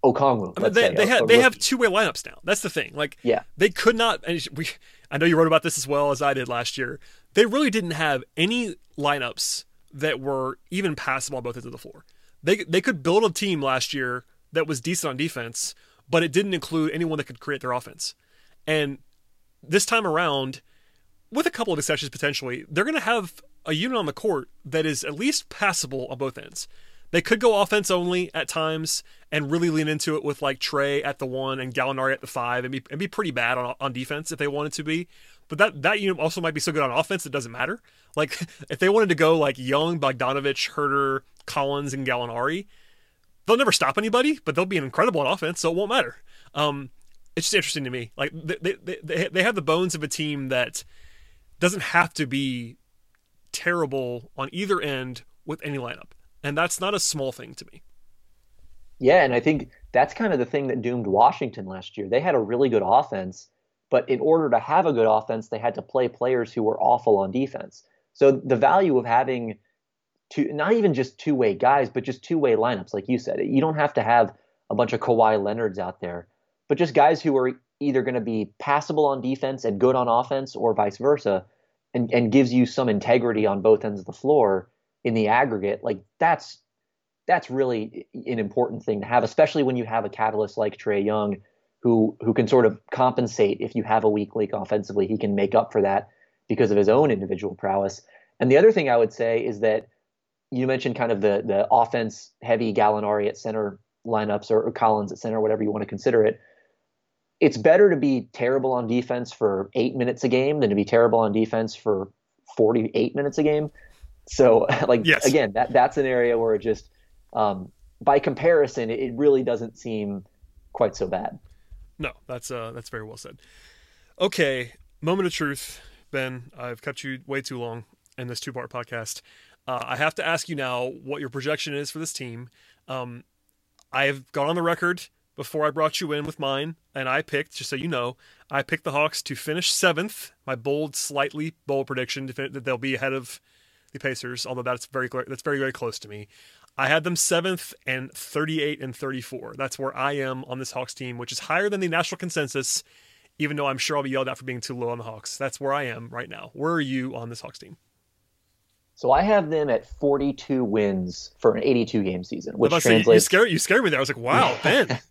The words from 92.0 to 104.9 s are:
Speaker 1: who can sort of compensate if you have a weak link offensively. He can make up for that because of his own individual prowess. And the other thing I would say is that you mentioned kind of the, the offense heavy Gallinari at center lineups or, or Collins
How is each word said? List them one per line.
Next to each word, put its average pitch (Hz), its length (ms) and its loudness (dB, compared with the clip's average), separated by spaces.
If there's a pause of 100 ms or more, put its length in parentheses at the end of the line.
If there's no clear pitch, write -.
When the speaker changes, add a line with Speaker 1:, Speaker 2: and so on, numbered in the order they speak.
Speaker 1:
who 117 120 0
can 117 140 2
sort 123 200 6
of 104 120 2 (140)
compensate 123 680 2
if - 140 -6
you 113 80 0
have 110 220 0
a 110 60 6
weak 104 260 -2
link 104 160 -2
offensively. 101 560 -2
He 110 100 -2
can 101 160 0
make 98 200 0
up 107 180 2
for 107 100 2
that 98 260 0 (400)
because 110 220 2
of 104 60 4
his 101 120 6
own 135 220 6
individual 95 460 -4
prowess. 98 460 -2 (360)
And 127 140 4
the 139 60 8
other 214 120 10
thing 180 180 2
I 120 80 4
would 113 160 2
say 113 320 0
is 110 160 -4
that 110 280 0 (640)
you 131 160 -2
mentioned 127 260 -2
kind 120 160 0
of 101 120 0
the, 104 220 4
the 101 280 2
offense 117 580 0 (100)
heavy 117 320 0
Gallinari 107 540 2
at - 100 -2
center 107 440 -6 (260)
lineups 104 460 -2
or, 107 100 4
or 117 80 -2
Collins 107 400 2